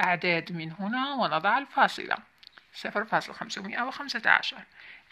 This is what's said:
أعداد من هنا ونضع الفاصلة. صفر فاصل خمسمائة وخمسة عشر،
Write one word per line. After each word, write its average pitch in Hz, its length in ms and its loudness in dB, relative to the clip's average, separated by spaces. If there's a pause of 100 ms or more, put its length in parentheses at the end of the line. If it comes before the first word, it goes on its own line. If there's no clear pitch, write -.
أعداد 175 520 2
من 160 200 -6
هنا 254 420 -4
ونضع 190 440 2
الفاصلة. - 580 2 (560)
صفر - 320 -4
فاصل 160 300 -2
خمسمائة 196 480 -6
وخمسة 254 480 0
عشر، - 320 4 (500)